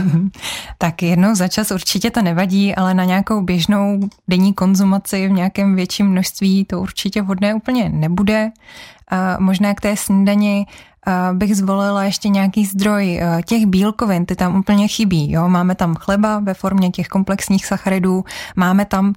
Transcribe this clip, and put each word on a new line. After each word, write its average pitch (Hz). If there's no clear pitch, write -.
Tak 170
jednou 185
za 180
čas 208
určitě 196
to 233
nevadí, 196
ale 185
na 185
nějakou 196
běžnou 196
denní 185
konzumaci 190
v 190
nějakém 196
větším 185
množství 190
to 180
určitě 190
vhodné 196
úplně 220
nebude. 196
A 185
možná 190
k -
té 208
snídani, 202
a 180
bych 196
zvolila 196
ještě 202
nějaký 196
zdroj, 196
a 170
těch 220
bílkovin, 196
ty 185
tam 180
úplně 202
chybí, 175
jo. 165
Máme 180
tam 170
chleba 208
ve 196
formě 190
těch 175
komplexních 196
sacharidů, 185
máme 185
tam 202